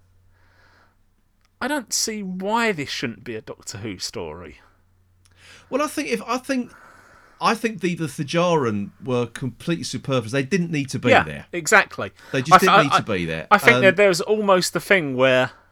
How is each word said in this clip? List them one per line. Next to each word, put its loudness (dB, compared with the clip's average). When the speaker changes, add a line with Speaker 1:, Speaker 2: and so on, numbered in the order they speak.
Speaker 1:
I -6
don't -6
see -4
why -2
this -6
shouldn't -8
be -12
a -10
Doctor -16
Who -10
story. -12
Speaker 2:
Well, 0
I -2
think -8
if, -2
I -6
think, -6
I 0
think -6
the, -2
the -6
Thajaran -2
were -2
completely -6
superfluous. -4
They 0
didn't -2
need -4
to -8
be 0
Speaker 1:
Yeah, 6
Speaker 2:
there. -8
Speaker 1:
exactly. 0
Speaker 2:
They -2
just 4
Speaker 1:
I 10
th-, 8
Speaker 2:
didn't 6
Speaker 1:
I, 6
Speaker 2:
need 0
Speaker 1:
I, 4
Speaker 2:
to 2
be -2
there. -6
Speaker 1:
I 6
think 6
Speaker 2:
Um, 2
Speaker 1:
that 6
there's 4
almost 2
the -2
thing 0
where 4